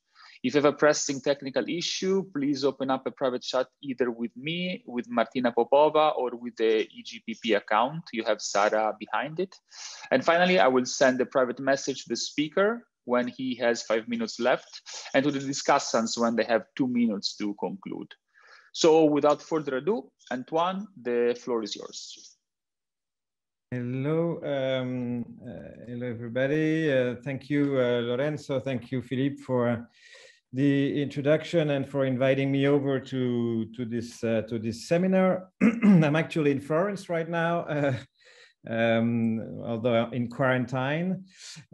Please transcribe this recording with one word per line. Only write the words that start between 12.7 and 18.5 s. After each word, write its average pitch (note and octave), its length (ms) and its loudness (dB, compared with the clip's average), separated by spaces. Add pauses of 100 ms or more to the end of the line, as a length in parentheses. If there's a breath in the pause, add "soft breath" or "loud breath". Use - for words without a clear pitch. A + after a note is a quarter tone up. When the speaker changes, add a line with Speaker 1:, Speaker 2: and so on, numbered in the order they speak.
Speaker 1:
when B2 220 0
he B2+ 280 -6
has A#2 280 0
five A2 240 -2
minutes A#2 320 -4
left, B2 420 -2 (320 loud breath)
and C#3 100 4
to D3 80 2
the C#3 80 -2
discussants C3+ 800 0
when A#2 180 2
they A2 100 2
have A2+ 180 2 (120)
two C3 120 0
minutes A#2 500 -2
to G#2 220 -4
conclude. F2+ 520 -10 (600 soft breath)